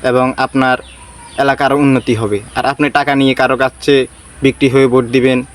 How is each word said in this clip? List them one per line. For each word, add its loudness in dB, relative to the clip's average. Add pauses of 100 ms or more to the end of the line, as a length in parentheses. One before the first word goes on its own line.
এবং 2 (200)
আপনার 0 (640)
এলাকার 0 (120)
উন্নতি 0
হবে। -4 (180)
আর -4
আপনি -2 (100)
টাকা 0
নিয়ে 2
কারো 2
কাছে 0 (480)
বিক্রি 0
হয়ে 4
ভোট 2 (100)
দিবেন 2 (160)